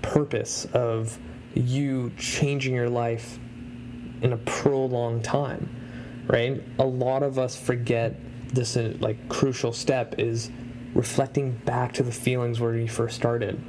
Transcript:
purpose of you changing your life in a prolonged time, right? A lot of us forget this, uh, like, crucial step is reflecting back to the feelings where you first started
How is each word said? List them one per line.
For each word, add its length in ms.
purpose 680
of 440
you 640
changing 580
your 140
life 500
in 120
a 40
prolonged 840
time, 460
right? 340
A 80
lot 380
of 160
us 160
forget 640
this, 220
uh, 240
like, 300
crucial 420
step 480
is 320
reflecting 580
back 280
to 100
the 80
feelings 480
where 160
you 140
first 260
started 420